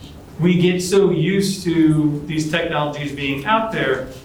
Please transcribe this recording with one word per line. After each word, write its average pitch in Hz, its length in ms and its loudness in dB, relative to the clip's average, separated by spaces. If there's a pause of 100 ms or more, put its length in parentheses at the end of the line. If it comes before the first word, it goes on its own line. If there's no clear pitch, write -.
(380)
we 170 200 4
get 180 220 2
so 196 300 2
used 196 540 0
to 156 600 2
these 156 240 -2
technologies 147 600 -2
being 143 320 -4
out 220 280 0
there 143 360 -2 (160)